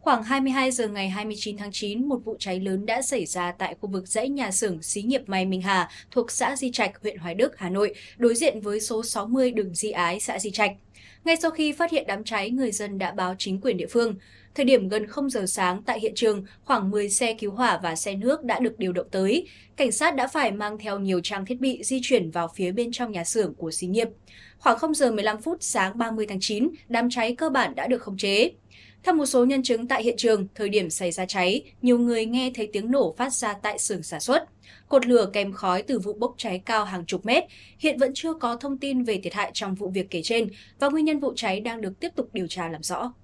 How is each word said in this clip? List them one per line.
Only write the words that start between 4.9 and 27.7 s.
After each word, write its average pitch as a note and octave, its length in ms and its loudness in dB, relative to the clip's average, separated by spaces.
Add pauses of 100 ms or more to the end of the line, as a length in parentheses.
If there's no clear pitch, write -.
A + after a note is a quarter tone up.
nghiệp B3+ 240 0
may F#3+ 200 0
Minh F#3 160 -2
Hà F#3 280 2 (200)
thuộc A#3+ 200 0
xã C4+ 260 -2
Di C4 160 -2
Trạch, G3+ 300 -2
huyện G3+ 160 -4
Hoài E3+ 160 -6
Đức, A#3 240 0
Hà F#3+ 100 -4
Nội, G3+ 260 2 (220)
đối A#3 180 6
diện A#3+ 260 2
với G#3 200 -2
số A3 220 -2
sáu G#3 240 -4
mươi B3+ 240 4
đường G3+ 240 -2
Di G#3+ 160 -2
Ái, F3+ 300 0
xã G3+ 180 -4
Di G3+ 120 -4
Trạch. G3+ 220 2 (520)
Ngay E4 120 4
sau E4 140 2
khi D#4 220 0
phát E4+ 180 0
hiện D#4+ 160 0
đám G#3 180 -4
cháy, G#3+ 260 -4
người B3 220 0
dân G3+ 260 -4
đã F#3+ 140 -2
báo F#3 260 -2
chính F#3+ 220 -2
quyền A#3+ 160 0
địa E3+ 140 -4
phương. A#3 240 2 (400)
Thời C#4+ 100 2
điểm A#3 240 6
gần G#3+ 180 0
không C#4 240 -4
giờ G#3+ 160 -2
sáng, F#3 360 0
tại A3+ 180 -2
hiện G#3+ 140 0
trường, G#3 300 2 (200)
khoảng G#3 260 2
mười G#3 180 0
xe A3+ 260 0
cứu G#3+ 180 -6
hỏa G#3+ 300 2
và E3 140 -2
xe G3 180 -4
nước B3+ 300 0
đã A#3 140 0
được A#3 200 0
điều F#3 140 -2
động F3 180 -2
tới. G3+ 380 2 (280)
Cảnh C4 160 2
sát D#4+ 220 2
đã B3+ 120 0
phải C4 260 0
mang G#3 260 -4
theo G#3 200 -4
nhiều F#3+ 240 2
trang G3 240 -6
thiết B3 140 -4
bị C4 220 0
di C4 200 -2
chuyển G#3 280 2
vào E3+ 240 -2
phía F#3 180 -2
bên A#3 200 -2
trong A#3 200 -4
nhà F3 120 -4
xưởng F#3 300 0
của D#3+ 160 -6
xí E3+ 160 -4
nghiệp. A3+ 220 2 (500)
Khoảng A3+ 200 4
không D#4 160 0
giờ C#4 160 4
mười G#3 140 0
lăm G#3+ 180 0
phút E4 180 -4
sáng G3 380 0
ba A#3 120 0
mươi A3 160 -2
tháng G3 140 -4
chín, A3 300 0 (180)
đám A#3+ 220 2
cháy A#3+ 280 0
cơ D#4+ 120 0
bản C4 240 2